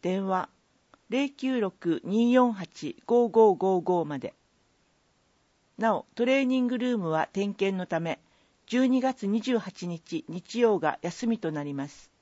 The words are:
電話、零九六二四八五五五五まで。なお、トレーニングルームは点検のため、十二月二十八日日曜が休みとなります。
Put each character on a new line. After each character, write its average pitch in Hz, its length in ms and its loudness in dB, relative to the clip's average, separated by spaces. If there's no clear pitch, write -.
電 185 240 -2
話、 185 240 -4
零 277 200 -2
九 262 320 -4
六 175 420 -2
二 233 300 2
四 247 180 6
八 180 540 -10
五 240 240 4
五 214 240 8
五 185 260 2
五 175 260 0
ま 147 120 -6
で。 - 160 -10
な 220 180 2
お、 - 180 -6
ト 240 120 0
レ 262 160 2
ー - 20 0
ニ 254 180 0
ン 247 60 0
グ 247 100 -2
ル 247 180 -2
ー - 40 -2
ム 175 100 -4
は 160 240 0
点 196 220 -2
検 196 220 -2
の 185 100 -6
た 165 120 -2
め、 165 200 -6
十 254 180 0
二 254 160 2
月 254 240 -4
二 208 160 0
十 240 160 -2
八 185 300 -8
日 165 400 -10
日 180 320 -10
曜 226 180 4
が 151 240 -2
休 170 240 -6
み 226 140 0
と 160 120 -6
な 151 120 -6
り 143 100 -8
ま 139 140 -8
す。 - 240 -20